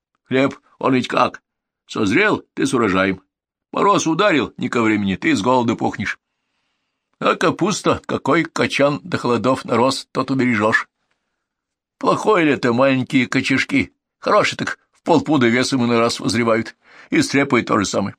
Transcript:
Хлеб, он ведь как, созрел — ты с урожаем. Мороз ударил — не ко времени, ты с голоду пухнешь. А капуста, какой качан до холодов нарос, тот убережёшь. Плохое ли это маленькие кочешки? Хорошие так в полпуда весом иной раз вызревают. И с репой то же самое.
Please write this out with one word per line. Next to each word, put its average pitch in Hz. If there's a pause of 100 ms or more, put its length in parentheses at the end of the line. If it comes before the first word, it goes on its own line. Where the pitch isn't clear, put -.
(240)
Хлеб, 131 (220)
он 131
ведь 120
как, - (420)
созрел — 139 (120)
ты 151
с 135
урожаем. 98 (500)
Мороз 180
ударил — 160
не 123
ко 123
времени, 104
ты 151
с 104
голоду 120
пухнешь. - (1000)
А 214
капуста, 170
какой 156
качан 143
до 87
холодов 120
нарос, 123
тот 131
убережёшь. 117 (1120)
Плохое 185
ли 147
это 127
маленькие 131
кочешки? 127 (260)
Хорошие -
так - (120)
в -
полпуда 147
весом 123
иной 117
раз 117
вызревают. 113 (340)
И 160
с -
репой 135
то 113
же 98
самое. 104